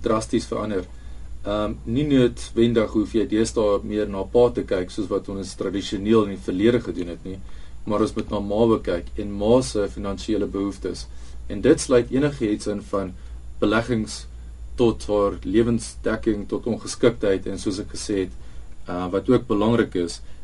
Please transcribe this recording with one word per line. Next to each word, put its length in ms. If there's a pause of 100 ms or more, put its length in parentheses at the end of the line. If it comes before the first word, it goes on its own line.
drasties 440
verander. 360 (600)
Ehm, 300 (100)
nie 220
noodwendig 840
hoef 240
jy 100
deesdae 560
meer 260
na 140
pa 320
te 80
kyk 300
soos 180
wat 220
ons 260
tradisioneel 680
in 80
die 80
verlede 400
gedoen 300
het 100
nie, 140 (460)
maar 200
ons 100
moet 160
na 100
ma 280
ook 180
kyk 220 (100)
en 220
ma 260
se 240
finansiële 560
behoeftes. 600 (440)
En 140
dit 160
sluit 340
enigiets 560
in 120 (100)
van 220 (440)
beleggings 680 (500)
tot 320
haar 340
lewensdekking, 1080
tot 220
ongeskiktheid 800
en 80
soos 240
ek 140
gesê 300
het, 100 (520)
uh, 240
wat 180
ook 180
belangrik 500
is, 220 (240)